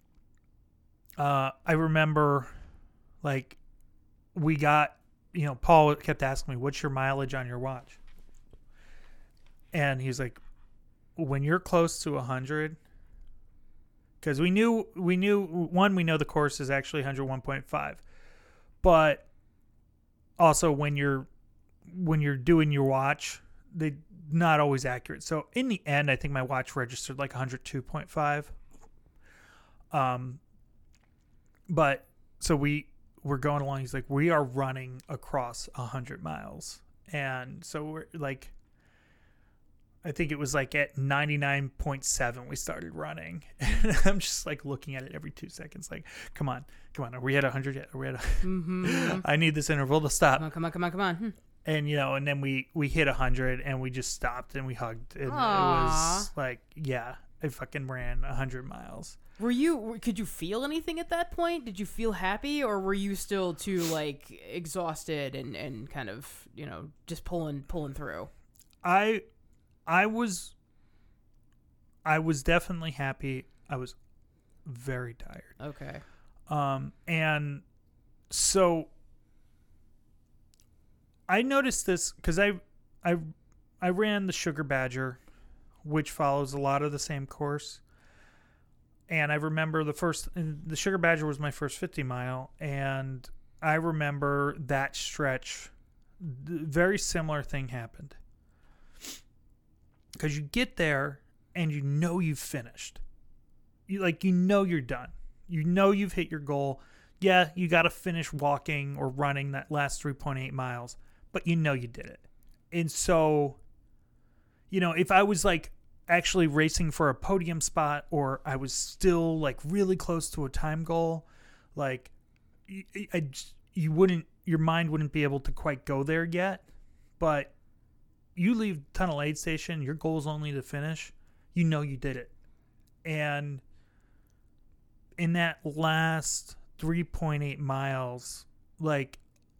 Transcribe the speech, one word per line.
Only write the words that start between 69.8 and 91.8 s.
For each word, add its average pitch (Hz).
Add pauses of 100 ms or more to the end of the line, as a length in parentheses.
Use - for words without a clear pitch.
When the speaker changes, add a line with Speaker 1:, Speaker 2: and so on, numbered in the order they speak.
Speaker 1:
I 180
was, 220 (1500)
I 156
was 160
definitely 165
happy. 135 (220)
I 139
was 127 (720)
very 123
tired. -
Speaker 2:
Okay. 139 (460)
Speaker 1:
Um, 139 (140)
and 151 (680)
so 175 (2500)
I 196
noticed 269
this 180
'cause 165
I, 202 (500)
I, 175 (640)
I 180
ran 202
the 180
Sugar 156
Badger, 131 (640)
which 151
follows 139
a 143
lot 139
of 147
the 143
same 139
course. - (1300)
And 151
I 151
remember 156
the 147
first, -
and 156
the 160
Sugar 190
Badger 165
was 143
my 147
first -
fifty 143